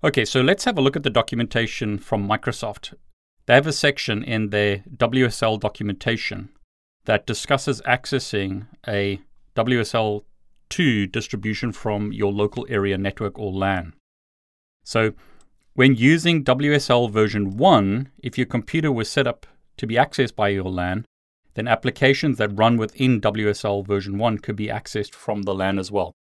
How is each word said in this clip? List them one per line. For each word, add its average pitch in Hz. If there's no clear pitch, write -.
Okay, 151
so 131
let's 170
have 208
a 143
look 135
at -
the 123
documentation 113
from 101
Microsoft. 107
They 120
have 139
a 160
section 139
in 107
their 101
W 123
S 110
L 110
documentation 101
that 107
discusses 131
accessing 107
a 101
W 120
S 113
L 107
two 113
distribution 107
from 104
your 104
local 104
area 98
network 98
or 101
lan. 95
So 110
when 131
using 156
W 139
S 139
L 123
version 104
one, 127
if -
your 127
computer 151
was 113
set 147
up -
to -
be 110
accessed 131
by 104
your 95
lan, 92
then 113
applications 131
that 104
run 113
within 117
W 107
S 101
L 101
version 98
one 113
could 107
be 104
accessed 107
from 104
the 98
lan 95
as 92
well. 95